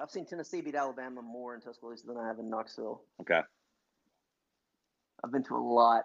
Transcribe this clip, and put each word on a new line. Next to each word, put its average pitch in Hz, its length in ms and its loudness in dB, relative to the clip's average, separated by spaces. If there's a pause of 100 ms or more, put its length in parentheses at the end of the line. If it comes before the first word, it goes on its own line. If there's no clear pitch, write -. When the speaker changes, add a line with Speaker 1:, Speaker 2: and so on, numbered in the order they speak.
Speaker 1:
I've 151 80 -8
seen 175 160 -8
Tennessee 170 360 -8
beat 147 120 -6
Alabama 127 480 -4
more 120 320 -10
in 117 80 -12
Tuscaloosa 117 460 -14
than 120 100 -8
I 117 100 -4
have 110 120 -4
in 113 100 -6
Knoxville. 113 520 -6 (200)
Speaker 2:
Okay. 82 200 4 (1800)
Speaker 1:
I've 120 80 -6
been 131 140 2
to 127 100 -4
a - 20 2
lot 117 480 6